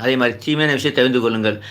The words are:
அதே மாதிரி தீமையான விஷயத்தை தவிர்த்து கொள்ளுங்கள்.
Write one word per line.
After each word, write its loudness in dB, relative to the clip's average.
அதே 0
மாதிரி 0
தீமையான 0
விஷயத்தை 0
தவிர்த்து 2
கொள்ளுங்கள். -2